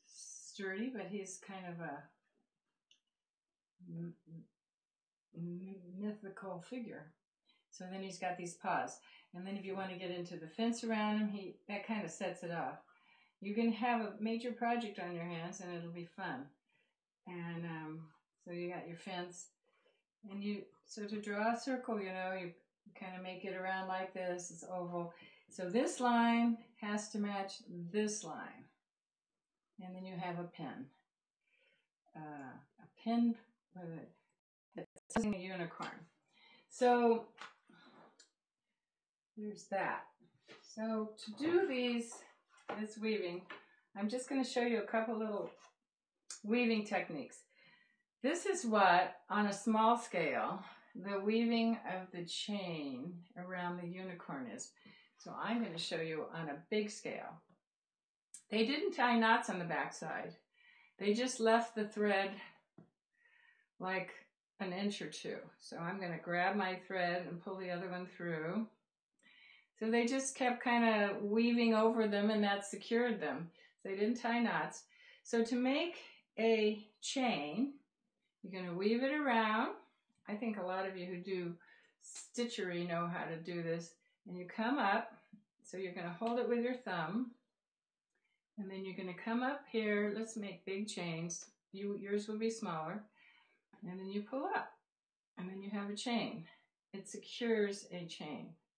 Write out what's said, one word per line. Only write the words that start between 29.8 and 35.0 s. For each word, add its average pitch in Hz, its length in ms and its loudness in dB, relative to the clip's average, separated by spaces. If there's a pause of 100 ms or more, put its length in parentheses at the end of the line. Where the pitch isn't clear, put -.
And 185 120 -10
then 185 100 -8
you 185 120 -8
have 175 220 -2
a 175 40 -2
pin. 139 420 -8 (1300)
Uh, 147 360 -10 (300)
a - 220 -20
pin 233 320 4 (400)
with 180 100 -10
a, - 960 -14 (340)